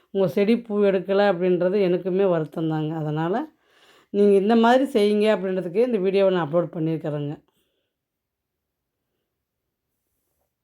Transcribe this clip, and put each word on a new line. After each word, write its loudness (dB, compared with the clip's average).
உங்க 0
செடி 0
பூ -8
எடுக்கல 0
அப்படின்றது 0
எனக்குமே 0
வருத்தம் -2
தாங்க. -4
அதனால -4
நீங்க 4
இந்த 2
மாதிரி 4
செய்யுங்க 0
அப்படின்றதுக்கே -2
இந்த -2
வீடியோவை 2
நான் 0
அப்லோட் -2
பண்ணியிருக்கிறேங்க. -6